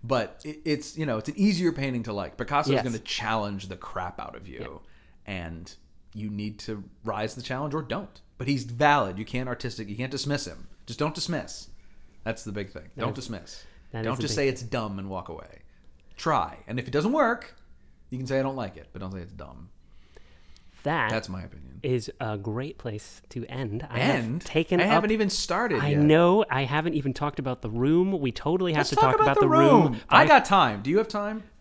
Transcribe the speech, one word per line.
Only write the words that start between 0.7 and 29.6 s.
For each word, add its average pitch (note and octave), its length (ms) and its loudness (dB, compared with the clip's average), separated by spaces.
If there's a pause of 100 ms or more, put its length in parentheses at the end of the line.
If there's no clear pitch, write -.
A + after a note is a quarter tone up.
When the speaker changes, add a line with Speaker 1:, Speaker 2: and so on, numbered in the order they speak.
Speaker 1:
you D#3 80 -4
know, A#2 140 -2
it's D#3 100 -4
an D3+ 80 -8
easier F3+ 340 4
painting C3+ 320 -4
to A2 100 -6
like. G2 240 -6
Picasso C#3+ 340 0
Speaker 2:
Yes. B2 120 2
Speaker 1:
is B2+ 80 -2
gonna A2+ 120 -6
challenge G#2 640 -4
the F#2+ 100 -12
crap - 420 -8
out - 160 -12
of G2 120 -16
you, B1 120 -14 (680)
Speaker 2:
Yeah. G#2 60 -10
Speaker 1:
and E2+ 420 -10 (400)
you G#2+ 160 -8
need G#2 300 -8
to G#2 220 -8 (200)
rise G#2+ 320 -4
the A#2+ 80 -12
challenge C#3 320 -4
or D#3 80 -2
don't. - 380 -8 (180)
But A#2+ 80 -4
he's C#3 160 0
valid. A#2+ 560 4
You - 60 -6
can't B2+ 220 -4
artistic, A#2+ 400 -8
you G2+ 80 -8
can't B2+ 160 -6
dismiss C#3 340 -2
him. - 220 -14 (180)
Just - 140 -10
don't D#3 160 -2
dismiss. - 540 -6 (560)
That's A2+ 180 -6
the G#2 80 -10
big G2 180 -8
thing. - 260 -16
Speaker 2:
That C#3 80 -12
Speaker 1:
Don't C3 140 -2
Speaker 2:
is, C3 80 -10
Speaker 1:
dismiss. - 380 -12 (300)
Speaker 2:
that A2 100 -6
Speaker 1:
Don't A2+ 100 -2
Speaker 2:
is B2+ 60 -6
a - 40 -4
Speaker 1:
just C#3 100 -2
Speaker 2:
big - 20 0
Speaker 1:
say C#3 120 0
Speaker 2:
thing. C3 60 0
Speaker 1:
it's B2+ 100 -10
dumb A2 360 -6
and G2 100 -10
walk F#2 200 -8
away. - 320 -16 (560)
Try. A2+ 400 -2 (100)
And A#2+ 100 -6
if B2 120 -6
it - 20 -8
doesn't D#3 220 0
work, B3 420 0 (540)
you B2+ 80 -8
can C3 100 -6
say, C3+ 100 0
"I C3+ 60 2
don't C3+ 140 -4
like G2 180 -8
it," - 160 -18
but F#2 80 -12
don't F#2+ 140 -8
say F#2 80 -10
it's F#2 100 -14
dumb. C#2+ 380 -16 (1120)
Speaker 2:
That C#3+ 260 0
Speaker 1:
That's A2 200 -4
my F#2 120 -8
opinion. - 420 -16
Speaker 2:
is B2+ 360 -2
a G#2+ 180 -6
great A2+ 400 -6
place - 520 -12
to A#2 160 -10
end. B2+ 440 -8
I A#2+ 120 -6
Speaker 1:
End? B2+ 420 -2
Speaker 2:
have - 0 -
taken E3 380 0
Speaker 1:
I - 20 4
Speaker 2:
up G3 60 2
Speaker 1:
haven't G#3 220 4
even G#3+ 180 2
started F#3 520 -2
Speaker 2:
I D3 100 0
Speaker 1:
yet. D3 80 2
Speaker 2:
know. E3+ 500 6
I C3+ 160 0
haven't D3+ 300 0
even C3+ 180 -2
talked D3 260 -4
about B2+ 220 -4
The A2 80 -6
Room. D#3+ 500 2
We C3 140 0
totally F3 400 0
have D3+ 80 2
Speaker 1:
Let's - 80 0
Speaker 2:
to - 80 -2
Speaker 1:
talk G#4+ 80 6
Speaker 2:
talk A4 100 6
Speaker 1:
about G#4+ 160 6
Speaker 2:
about - 40 4
Speaker 1:
The G#4 60 6
Speaker 2:
The F#4+ 60 6
Room. - 360 10 (100)